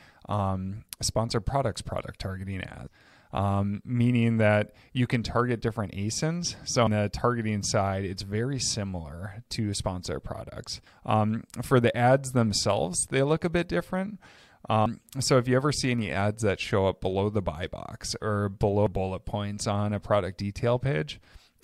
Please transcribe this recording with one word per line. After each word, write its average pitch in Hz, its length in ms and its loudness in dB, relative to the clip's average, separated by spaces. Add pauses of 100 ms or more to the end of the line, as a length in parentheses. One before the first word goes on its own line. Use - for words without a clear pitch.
(300)
um, 95 560 -4 (160)
sponsored 113 440 -2
products 117 360 -2
product - 380 -8
targeting 95 440 -6
ads. - 260 -14 (440)
Um, 101 520 2
meaning 120 540 4
that 107 340 4 (180)
you 123 160 0
can 113 160 0
target 120 380 0
different 110 320 -2
asins. 156 640 -2 (100)
So - 180 2
on 107 80 4
the 104 160 4
targeting 110 560 0
side, 98 400 0
it's 95 200 -6
very 117 360 -2
similar 95 920 -6
to 104 220 0
sponsored 90 520 -4
products. - 560 -10 (240)
Um, 110 400 2 (160)
for 127 180 6
the 117 160 4
ads 131 380 4
themselves, 113 720 2
they 135 180 2
look 156 220 2
a 175 40 0
bit 175 200 -2
different. 185 500 -4 (500)
Um, 110 300 2 (220)
so 135 160 4
if 123 100 2
you 127 80 4
ever 139 160 2
see 135 200 0
any 110 200 0
ads 104 320 0
that 95 160 2
show 95 280 2
up 92 120 0
below 98 300 0
the 104 120 -2
buy 85 260 -6
box - 540 -10
or 104 280 0
below 101 400 2
bullet 95 340 -4
points 104 420 -6
on 104 280 0
a 101 80 0
product 95 360 0
detail 101 400 0
page, 147 440 -2 (420)